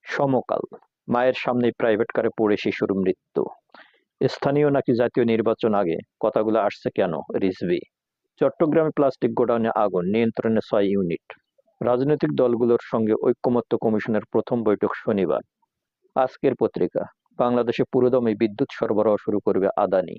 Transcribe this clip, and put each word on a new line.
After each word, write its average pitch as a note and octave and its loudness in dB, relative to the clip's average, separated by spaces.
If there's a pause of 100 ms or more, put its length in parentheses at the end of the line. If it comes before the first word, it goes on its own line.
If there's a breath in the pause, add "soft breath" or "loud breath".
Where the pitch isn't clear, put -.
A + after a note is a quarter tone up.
সমকাল। C3 -2 (460)
মায়ের B2 2
সামনেই B2 0
প্রাইভেট A2 0
কারে A2 0
পড়ে G#2+ 2
শিশুর G#2 -2 (120)
মৃত্যু। - -2 (760 loud breath)
স্থানীয় C#3+ 0
নাকি C3+ 0
জাতীয় A#2+ 0
নির্বাচন A2 0
আগে, F2+ 0 (240)
কথাগুলো A2 0
আসছে - -4
কেন, F#2+ 0 (300)
রিজভী। F2+ -2 (600)
চট্টগ্রামে D3+ 2
প্লাস্টিক C3 0
গোডাউনে A#2 2 (140)
আগুন, F2+ -2 (100)
নিয়ন্ত্রণে A2+ 0
ছয় G#2 2
ইউনিট। G2 -2 (540)
রাজনৈতিক C#3 0 (100)
দলগুলোর A#2+ 2
সঙ্গে A2 0 (120)
ঐকমত্য A#2+ 0 (120)
কমিশনের G#2+ -2
প্রথম A#2 -2 (120)
বৈঠক G#2 0 (100)
শনিবার। G2 0 (720)
আজকের C3 0
পত্রিকা, F2+ -2 (360)
বাংলাদেশে A#2+ 0
পুরোদমে B2 2
বিদ্যুৎ G#2+ -2
সরবরাহ G#2+ 0
শুরু G2+ -4
করবে G2 0
আদানি। F#2 0